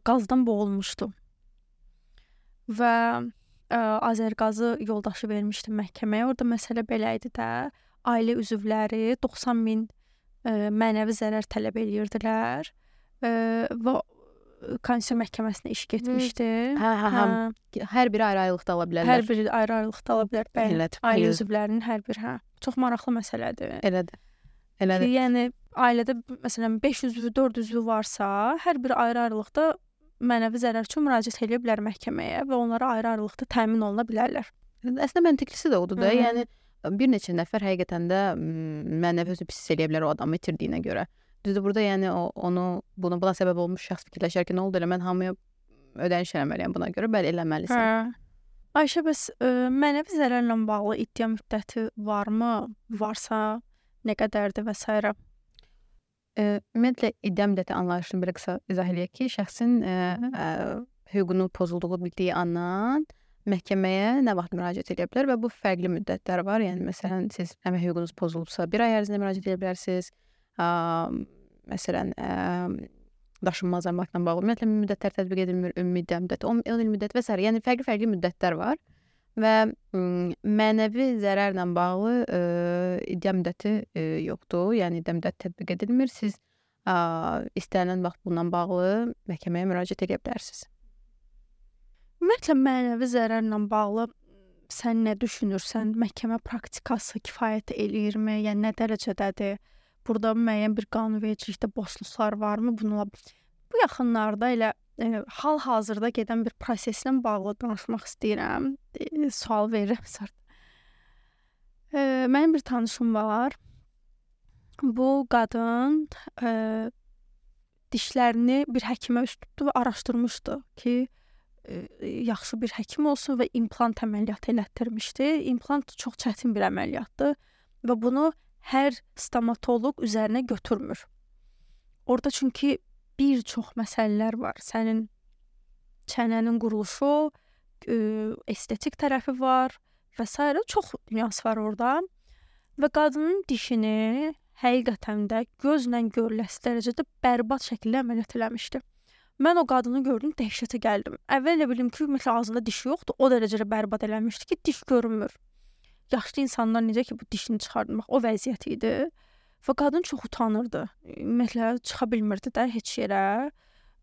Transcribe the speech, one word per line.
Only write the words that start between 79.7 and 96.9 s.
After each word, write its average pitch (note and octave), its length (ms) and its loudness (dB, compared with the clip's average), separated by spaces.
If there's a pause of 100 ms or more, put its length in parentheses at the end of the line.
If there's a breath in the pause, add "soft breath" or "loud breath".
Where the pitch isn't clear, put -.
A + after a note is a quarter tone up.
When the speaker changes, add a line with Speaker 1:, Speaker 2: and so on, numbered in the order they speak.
Speaker 2:
m, F3+ 360 0 (120)
mənəvi A3 640 4 (160)
zərərlə G3 500 2
bağlı, F#3 480 2
ə, F3+ 200 0 (720)
iddia F#3 180 0
müddəti, F3+ 400 -2 (220)
ə, E3 100 -2 (220)
yoxdur. F3+ 500 -2
Yəni, E3+ 240 0
iddia E3+ 160 -2
müddəti F3+ 300 -4
tətbiq F3+ 300 -8
edilmir. B3 360 0
Siz, G3+ 240 -4 (480)
a, E3 560 0 (140)
istənilən F3+ 500 0
vaxt - 200 -8
bununla E3+ 260 0
bağlı F3+ 400 0 (400)
məhkəməyə F3 380 -2
müraciət F3+ 360 -2
edə - 160 -4
bilərsiniz. - 460 -10 (1500)
Speaker 1:
Ümumiyyətlə, F4+ 320 4
mənəvi B3+ 560 4
zərərlə A3+ 560 2
bağlı G#3+ 460 0 (580)
sən A#3 380 -2
nə G#3+ 100 0
düşünürsən? G#3+ 800 -2
Məhkəmə A3+ 480 -2
praktikası - 760 -6